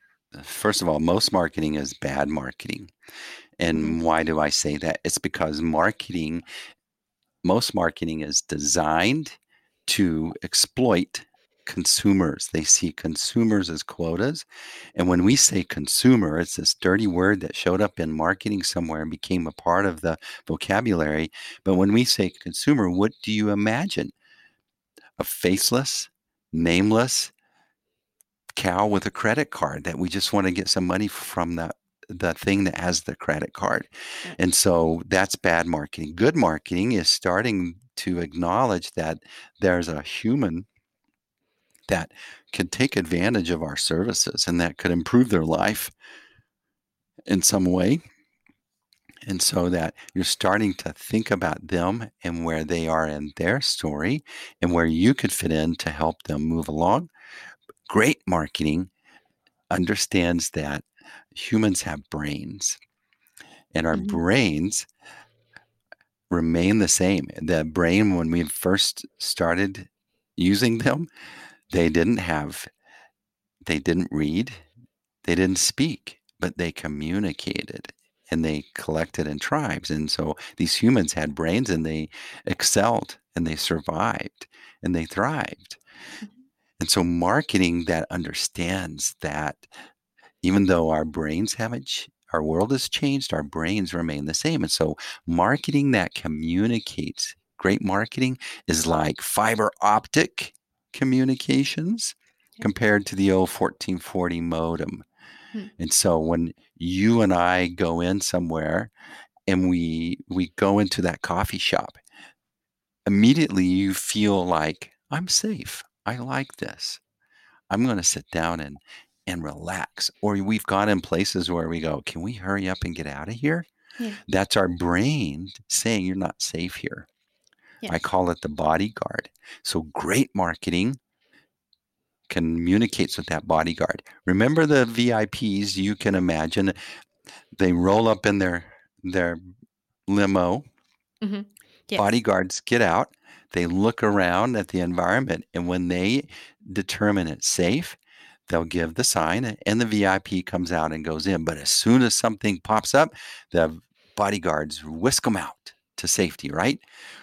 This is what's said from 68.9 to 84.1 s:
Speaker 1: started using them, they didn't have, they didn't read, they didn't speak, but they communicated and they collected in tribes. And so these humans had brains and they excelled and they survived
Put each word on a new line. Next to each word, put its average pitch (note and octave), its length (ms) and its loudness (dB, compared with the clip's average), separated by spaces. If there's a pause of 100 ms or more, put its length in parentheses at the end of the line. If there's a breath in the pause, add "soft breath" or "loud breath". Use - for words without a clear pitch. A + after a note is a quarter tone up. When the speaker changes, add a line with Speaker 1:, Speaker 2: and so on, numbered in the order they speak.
Speaker 1:
started F#2 720 -2 (480)
using G#2+ 420 2
them, - 280 0 (640 loud breath)
they E2+ 160 4
didn't E2+ 300 2
have, D#2+ 480 -4 (1000 soft breath)
they D#2+ 120 0
didn't E2+ 320 0
read, D#2+ 420 -2 (720)
they F2 100 2
didn't F#2 240 2
speak, - 640 -2 (200)
but F2 180 -4
they E2+ 140 -2
communicated D#2 1200 -6 (380)
and D#2+ 140 0
they D2+ 200 -2 (100)
collected D#2+ 520 -4
in D2 120 -6
tribes. A#2 520 -4
And D2+ 200 -2
so D#2 260 -4 (200 loud breath)
these - 200 0
humans A2+ 360 4
had D2+ 220 -4
brains E2 360 0
and D#2+ 160 0
they D#2 220 -6 (380 loud breath)
excelled - 720 0 (180)
and E2+ 100 -2
they D#2+ 100 -4
survived - 880 -4 (360 loud breath)